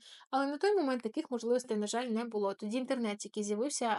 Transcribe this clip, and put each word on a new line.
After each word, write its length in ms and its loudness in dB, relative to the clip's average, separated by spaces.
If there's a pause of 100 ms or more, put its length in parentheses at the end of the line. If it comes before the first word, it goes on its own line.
(320)
Але 160 2
на 100 -2
той 180 4
момент 260 2
таких 300 -4
можливостей, 460 0
на 100 0
жаль, 180 -2
не 200 0
було. 280 0
Тоді 240 -4
інтернет 400 0
тільки 260 -6
з'явився, 560 0